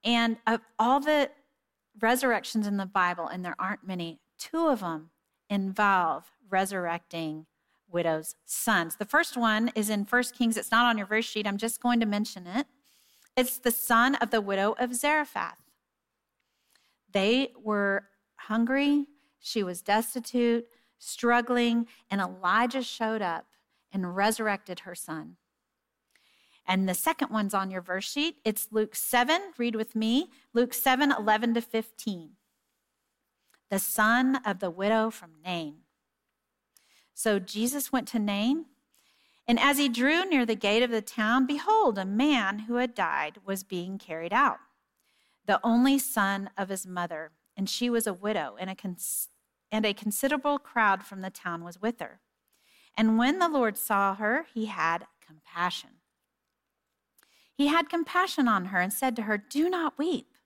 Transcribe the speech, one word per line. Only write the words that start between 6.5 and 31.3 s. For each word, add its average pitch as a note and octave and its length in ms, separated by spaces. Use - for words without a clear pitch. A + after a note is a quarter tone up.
widows' E3 480
sons. F3 520
The G#3 80
first D#4 320
one A3 360
is G#3+ 160
in G3+ 160
First B3 300
Kings. A3+ 200
It's - 160
not A#3 140
on A3+ 120
your G3 100
verse A3 180
sheet. G#3+ 220
I'm G3+ 100
just A3+ 240
going A#3+ 180
to A3+ 60
mention G3+ 400
it. F#3+ 220
It's B3 220
the A#3 140
son A#3+ 440
of A3 160
the A3 100
widow G3 360
of B3 160
Zarephath. D4 680
They A3+ 500
were G3+ 480
hungry. C#4 720
She - 240
was F3+ 180
destitute, A#3 840
struggling, A#3+ 880
and G3 80
Elijah G3 640
showed A3 380
up E3+ 240
and F3+ 220
resurrected G3+ 680
her F3+ 140
son. D#3+ 420
And F#3+ 220
the F3+ 60
second - 340
one's G#3 240
on F#3+ 180
your F#3 100
verse F#3 300
sheet. D4+ 320
It's G#3+ 280
Luke G#3+ 240
seven. D#4 640
Read A#3 180
with G#3+ 200
me. A#3 360
Luke A#3+ 220
seven C4+ 380
eleven G#3+ 420